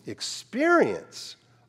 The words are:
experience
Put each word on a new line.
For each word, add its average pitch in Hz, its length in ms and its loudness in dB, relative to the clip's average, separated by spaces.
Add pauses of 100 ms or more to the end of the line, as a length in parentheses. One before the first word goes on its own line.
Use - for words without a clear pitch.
experience 214 1300 -2 (340)